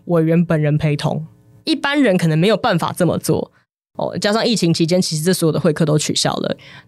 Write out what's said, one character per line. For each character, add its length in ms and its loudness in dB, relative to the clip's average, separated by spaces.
委 180 2
员 200 2
本 160 0
人 160 2
陪 200 0
同， 280 -4
一 140 -2
般 260 0
人 140 4
可 100 0
能 100 2
没 120 2
有 80 2
办 200 0
法 200 -2
这 100 2
么 100 0
做。 360 -4
哦， 220 -4
加 140 0
上 120 0
疫 120 0
情 180 2
期 100 0
间， 160 2
其 160 -2
实 60 -4
这 100 2
所 140 0
有 60 2
的 80 -2
会 120 2
客 120 -2
都 120 2
取 200 -2
消 180 -2
了。 220 -4